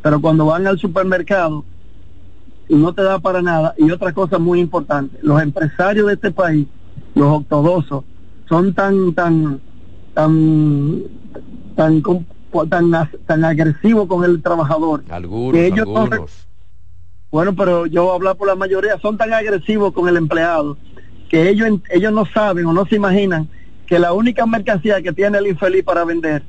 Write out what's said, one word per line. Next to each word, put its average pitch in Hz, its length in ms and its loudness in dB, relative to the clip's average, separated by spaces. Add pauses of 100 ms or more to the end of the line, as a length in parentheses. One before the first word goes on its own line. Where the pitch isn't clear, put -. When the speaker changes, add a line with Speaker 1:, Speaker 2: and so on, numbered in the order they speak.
Speaker 1:
pero 151 180 2
cuando 156 280 4
van 170 200 2
al 190 120 0
supermercado, 180 840 0 (1080)
no 160 240 4
te 202 80 0
da 190 160 2
para 180 240 0
nada. 165 340 0
Y 156 140 6
otra 180 240 -4
cosa 185 240 0
muy 175 220 2
importante, 147 600 -2
los 147 220 4
empresarios 180 640 0
de 202 80 2
este 190 160 -4
país, 160 360 2 (480)
los 143 120 6
ortodoxos, 147 760 2 (440)
son 180 240 2
tan, 190 400 2
tan, 156 480 0 (540)
tan, 156 880 2 (760)
tan 160 240 4
com-, 175 240 0 (460)
tan 170 240 4
as-, 165 320 -2
tan 160 180 2
agresivos 165 640 2
con 180 180 0
el 175 160 4
trabajador, 160 680 0
Speaker 2:
Algunos, 92 420 -4
Speaker 1:
que 170 140 4
ellos 196 200 2
no 214 200 0
re-, 117 80 -2
Speaker 2:
algunos. - 320 -8 (840)
Speaker 1:
bueno, 180 240 0
pero 175 300 2
yo 170 200 0
voy 185 80 2
a - 20 2
hablar 185 220 0
por 196 100 -4
la 190 80 2
mayoría, 190 460 -2
son 208 180 -4
tan 226 160 0
agresivos 208 580 0
con 175 160 0
el 175 80 4
empleado, 165 640 0 (500)
que 165 220 4
ellos 214 180 2
en-, 208 220 0
ellos 185 200 2
no 214 140 2
saben 190 400 0
o 165 80 2
no 185 140 2
se 220 100 0
imaginan 190 540 0 (360)
que 175 120 2
la 175 160 4
única 233 320 2
mercancía 208 560 0
que 175 100 -4
tiene 202 240 0
el 202 100 2
infeliz 185 380 0
para 170 220 0
vender 160 420 -2